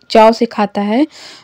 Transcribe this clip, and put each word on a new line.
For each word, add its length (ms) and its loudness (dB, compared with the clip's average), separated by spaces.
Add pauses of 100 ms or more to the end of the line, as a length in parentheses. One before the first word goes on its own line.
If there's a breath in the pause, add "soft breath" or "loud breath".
(100)
चाव 220 4
से 140 -4
खाता 360 -6
है। 260 -2 (360 loud breath)